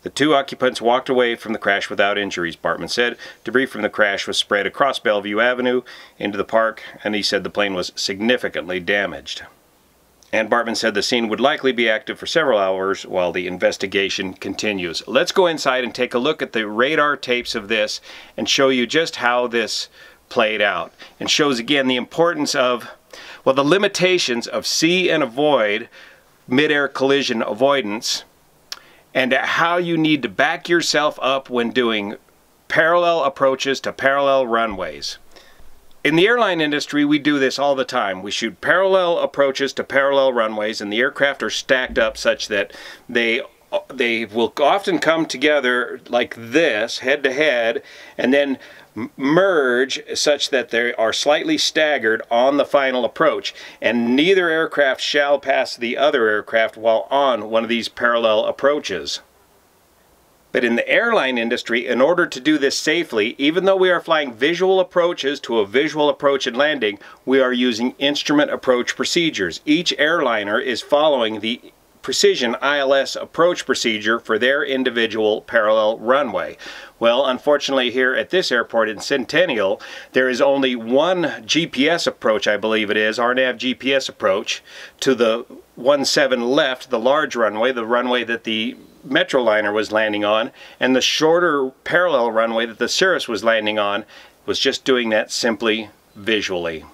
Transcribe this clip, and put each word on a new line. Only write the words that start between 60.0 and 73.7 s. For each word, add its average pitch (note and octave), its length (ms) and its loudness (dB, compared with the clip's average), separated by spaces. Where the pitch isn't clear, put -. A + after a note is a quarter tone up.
But B2 120 0
in A#2 140 2
the A#2 120 -4
airline E3 480 2
industry, A#2+ 480 -2
in A#2+ 160 0
order E3+ 240 4
to C#3 140 -12
do D3+ 180 2
this C3+ 180 0
safely, D#3 640 -2
even D#3+ 280 0
though G3 100 4
we F#3 160 4
are E3+ 100 0
flying D3+ 320 0
visual E3+ 460 2
approaches E3+ 640 0
to A2+ 180 -2
a G2 80 0
visual D3 420 2
approach C#3 380 0
and A#2 100 -4
landing, B2+ 400 0
we C3 160 4
are B2+ 140 2
using B2 460 0
instrument D3 500 2
approach B2 460 0
procedures. C3 680 -2
Each D3+ 360 0
airliner B2 600 0
is B2+ 220 -4
following B2+ 600 2
the A2+ 300 -6
precision C3+ 600 2
I C#3+ 180 0
L C3+ 140 2
S C3+ 220 0
approach E3 500 0
procedure A2+ 540 0